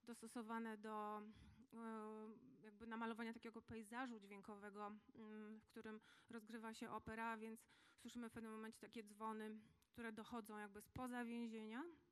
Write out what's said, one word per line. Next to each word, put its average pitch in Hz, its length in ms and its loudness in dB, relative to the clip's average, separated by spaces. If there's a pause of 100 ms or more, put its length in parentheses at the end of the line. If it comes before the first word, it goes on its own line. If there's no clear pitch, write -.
dostosowane 226 720 2
do, 214 400 4
e, 208 40 0 (1400)
jakby 214 220 -8
namalowania 226 460 4
takiego 226 300 -4
pejzażu 226 580 0
dźwiękowego, 202 680 -4
mm, 214 760 -4
w - 60 -20
którym 220 340 -4 (300)
rozgrywa 220 440 -2
się 226 160 0
opera, 226 460 2
więc 220 300 -4 (300)
słyszymy 233 320 -2
w - 40 -4
pewnym 226 200 -2
momencie 220 280 -2
takie 214 240 -2
dzwony, 214 540 2 (300)
które 226 240 0
dochodzą 214 460 0
jakby 208 240 -2
spoza 247 420 2
więzienia 233 600 4 (260)